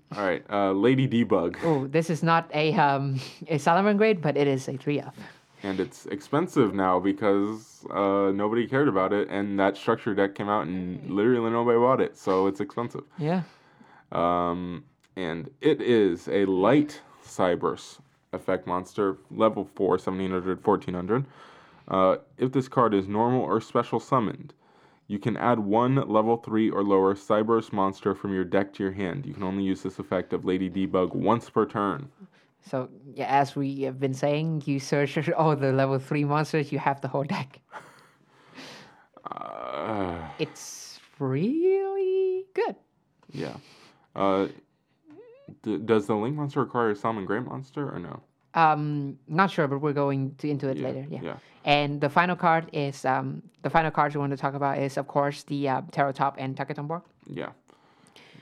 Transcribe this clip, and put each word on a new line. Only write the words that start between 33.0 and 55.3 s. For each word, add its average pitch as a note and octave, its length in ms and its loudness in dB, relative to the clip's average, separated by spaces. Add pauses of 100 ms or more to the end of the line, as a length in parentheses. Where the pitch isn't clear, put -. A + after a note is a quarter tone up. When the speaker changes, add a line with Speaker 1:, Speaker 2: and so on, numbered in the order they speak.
Speaker 2:
yeah, A#2 140 -6
as C3+ 280 2
we C#3 280 -4
have C3 160 -6
been C3+ 160 -2
saying, D3 500 0
you C#3 140 0
search C#3+ 380 0 (120)
<laughs> - 80 0
all D#3 180 4
the C3+ 160 2
level C3+ 280 2
three D3 260 -2
monsters, D3 460 0
you C3+ 80 -2
have C3+ 220 0
the C3+ 80 -6
whole C#3+ 160 -2
deck. D#3+ 340 -6 (120)
<laughs> - 0 - (1500)
Speaker 1:
Uh, E2+ 920 -6 (220)
Speaker 2:
It's - 600 -12 (200)
really F#4+ 1300 0
good. F#4 220 -2 (560)
Speaker 1:
Yeah. D2+ 260 -8 (580)
Uh, G2 320 2 (1160)
d-, G#2+ 140 -2
does G#2+ 300 2
the A2+ 80 0
Link A#2+ 200 -2
monster C#3+ 260 -2
require A#2 300 2
a G#2 40 -2
Salamangreat A2 500 -4
monster C3+ 440 -8
or F2+ 100 -10
no? - 220 -12 (340)
Speaker 2:
Um, D3 720 0
not F3 240 2
sure, D#3 160 2
but C#3 120 -2
we're D3 140 0
going C3+ 460 0
to, D3+ 100 -4
into C#3+ 200 -2
it C3+ 80 -4
Speaker 1:
Yeah, C3 100 -4
Speaker 2:
later. C3 220 -8
Yeah. D3 120 -10
Speaker 1:
yeah. - 140 -8 (300)
Speaker 2:
And D3 360 2
the C#3+ 80 2
final F3 260 4
card E3 380 2
is, C#3 320 -4
um, C3+ 380 -2 (180)
the C#3+ 80 -4
final D#3+ 220 4
cards D3 240 2
we C#3+ 40 -2
want C#3 120 -2
to C#3 60 -4
talk C#3 180 -4
about C#3 240 0
is, C#3 180 -4
of C#3 100 -4
course, C#3+ 360 -2